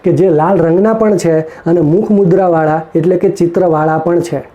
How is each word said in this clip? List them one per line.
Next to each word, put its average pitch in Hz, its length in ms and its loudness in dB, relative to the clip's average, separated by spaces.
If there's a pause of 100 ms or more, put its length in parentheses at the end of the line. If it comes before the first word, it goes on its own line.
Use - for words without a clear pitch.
કે 180 80 2
જે 175 180 2
લાલ 165 280 0
રંગના 180 360 2
પણ 214 220 0
છે 165 240 0
અને 165 400 -2
મુખ 175 300 0
મુદ્રાવાળા, 175 720 0 (140)
એટલે 175 220 0
કે 185 140 0
ચિત્રવાળા 160 680 0
પણ 170 220 -2
છે? 139 240 -6 (100)